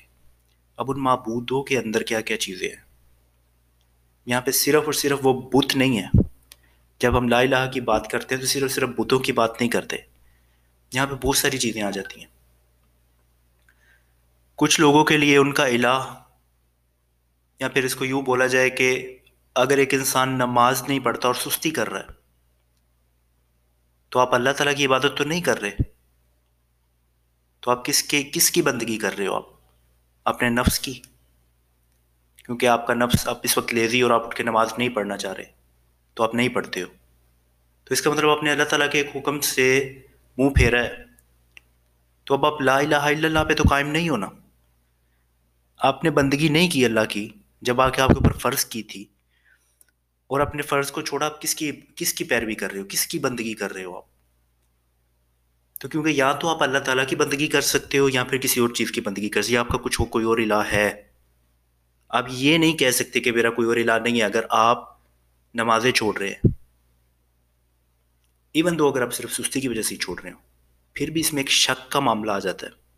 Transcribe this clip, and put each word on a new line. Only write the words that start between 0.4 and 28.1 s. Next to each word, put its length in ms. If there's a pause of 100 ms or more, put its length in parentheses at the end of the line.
اب 140
ان 80
معبودوں 640
کے 160
اندر 240
کیا 180
کیا 160
چیزیں 320
ہیں؟ 80 (1500)
یہاں 140
پہ 100
صرف 340
اور 80
صرف 300
وہ 280
بت 260
نہیں 220
ہے۔ 200 (800)
جب 200
ہم 100
لا 120
الہ 320
کی 80
بات 300
کرتے 240
ہیں 80
تو 40
صرف، 260
صرف 160
بتوں 300
کی 140
بات 280
نہیں 100
کرتے، 260 (960)
یہاں 140
پہ 80
بہت 220
ساری 220
چیزیں 240
آ 80
جاتی 300
ہیں۔ 60 (2250)
کچھ 240
لوگوں 240
کے 120
لیے 200
ان 160
کا 140
الہ، 560 (1400)
یا 80
پھر 160
اس 100
کو 100
یوں 180
بولا 240
جائے 240
کہ 480 (360)
اگر 240
ایک 160
انسان 340
نماز 600
نہیں 120
پڑھتا 280
اور 60
سستی 360
کر 200
رہا 100
ہے، 180 (1900)
تو 100
آپ 160
اللہ 160
تعالیٰ 260
کی 100
عبادت 300
تو 80
نہیں 160
کر 200
رہے، 100 (1900)
تو 100
آپ 140
کس 180
کے، 200